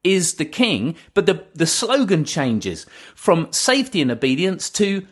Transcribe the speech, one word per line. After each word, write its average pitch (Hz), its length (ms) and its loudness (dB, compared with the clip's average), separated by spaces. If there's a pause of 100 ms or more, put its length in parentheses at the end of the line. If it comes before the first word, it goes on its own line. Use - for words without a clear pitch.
is 180 300 2
the 160 100 -6
king, 160 520 -2 (180)
but 196 140 2
the, 175 180 0 (100)
the 160 100 2
slogan 208 600 2
changes 107 600 -2 (300)
from 165 360 2
safety 254 500 0
and 127 100 2
obedience 139 600 0
to 196 400 -2